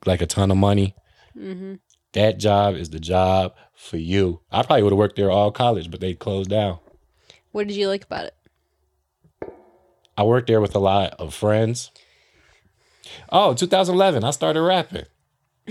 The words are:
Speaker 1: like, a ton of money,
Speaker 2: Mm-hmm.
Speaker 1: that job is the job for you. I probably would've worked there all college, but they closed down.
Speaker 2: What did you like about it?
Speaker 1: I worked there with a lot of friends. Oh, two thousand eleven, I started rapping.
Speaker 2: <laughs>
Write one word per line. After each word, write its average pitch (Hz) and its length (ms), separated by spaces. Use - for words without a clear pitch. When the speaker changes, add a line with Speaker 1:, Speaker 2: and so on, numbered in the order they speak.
Speaker 1:
like, 90 160
a 85 60
ton 98 240
of 95 60
money, 101 360
Speaker 2:
Mm-hmm. 190 400
Speaker 1:
that 104 240
job 101 380
is 80 160
the 80 80
job 92 560
for - 240
you. 87 420
I 104 100
probably 127 220
would've 98 160
worked 104 160
there 98 160
all 101 200
college, 107 380
but 82 100
they 92 140
closed 98 380
down. 101 260
Speaker 2:
What 208 180
did 202 80
you 202 100
like 196 160
about - 220
it? - 1300
Speaker 1:
I 104 60
worked 120 240
there 110 120
with 101 160
a 104 40
lot 98 400
of 76 140
friends. 110 560
Oh, 185 220
two 147 140
thousand 185 280
eleven, 175 300
I 139 60
started 160 300
rapping. 165 440
Speaker 2:
<laughs> - 320